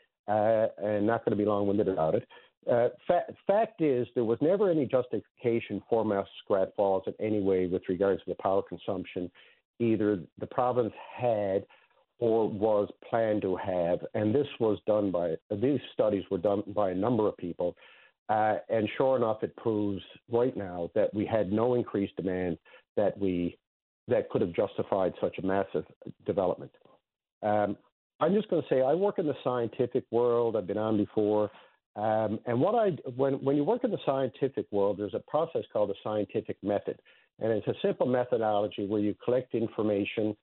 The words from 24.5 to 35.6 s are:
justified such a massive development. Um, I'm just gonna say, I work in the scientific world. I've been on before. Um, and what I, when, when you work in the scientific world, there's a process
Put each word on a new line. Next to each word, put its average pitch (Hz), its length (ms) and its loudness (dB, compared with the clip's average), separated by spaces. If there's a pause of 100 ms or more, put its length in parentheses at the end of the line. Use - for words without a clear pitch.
justified 95 640 0
such - 180 -2
a - 80 -6
massive 95 380 0 (420)
development. 90 460 -2 (720)
Um, 104 340 0 (460)
I'm 165 120 2
just 208 160 0
gonna 160 200 2
say, 131 120 4
I 135 120 2
work 196 260 0
in 165 80 -2
the 139 160 -2
scientific 123 680 -2
world. 117 440 2
I've 98 120 -2
been 101 100 -2
on 110 180 0
before. 104 560 2 (440)
Um, 110 500 0
and 120 140 0
what 185 140 2
I, 214 180 2 (240)
when, 135 180 2 (100)
when 139 120 2
you 147 80 2
work 220 200 0
in 233 80 -2
the 170 140 -4
scientific 135 640 -2
world, 101 260 2
there's 101 160 -6
a 110 60 -4
process 147 520 -2